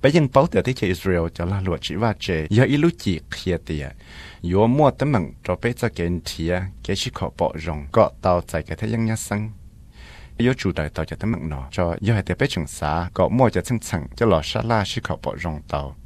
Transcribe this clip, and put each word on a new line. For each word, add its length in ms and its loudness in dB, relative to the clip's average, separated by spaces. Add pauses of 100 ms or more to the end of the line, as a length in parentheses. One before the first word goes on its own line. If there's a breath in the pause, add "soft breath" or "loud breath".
Bây 100 6
giờ 80 8 (120)
bảo 140 6
tìa 160 2
thế 100 0
chế 140 -2
Israel 360 2 (120)
cho 100 -2
là 160 0
luật 220 -2
chỉ 120 -6
và 240 0
chế, 320 -2
do 120 6
ý 140 4
lúc 220 2
chỉ 220 -2 (100)
khía 260 -2 (100)
tìa. 220 -4 (520 loud breath)
Yếu 260 4
mua 240 6
tấm 220 -2
mặn 200 0 (120)
cho 180 0
bé 100 0
cho 240 -2
cái 120 -2 (160)
thìa, 360 -2 (260)
cái 100 -2
chỉ 180 -4
khẩu 240 -6
bỏ 140 0 (140)
rong, 260 -6
có 180 6 (120)
tàu 180 4
cho 260 -6
cái 100 -8
thái 140 -6
dân 140 -2
nhá 120 -2
sân. 340 -6 (840 loud breath)
Yếu 180 4
chủ 220 -2
đại 120 -2
tàu 160 -4
cho 120 -8
tấm 160 -2
mặn 160 -6
nó, 220 -8
cho 300 0
yếu 140 2
hai 80 2
tìa 120 -2
bé 120 0
trường 200 -2
xã, 480 -2
có 140 4
mua 220 4
cho 100 0
chân 180 -2
chẳng, 280 -6 (100)
cho 100 2
lò 180 6
sát 200 -4
la 220 2
chỉ 180 -6
khẩu 180 -4
bỏ 200 -6
rong 260 -6
tàu. 380 -6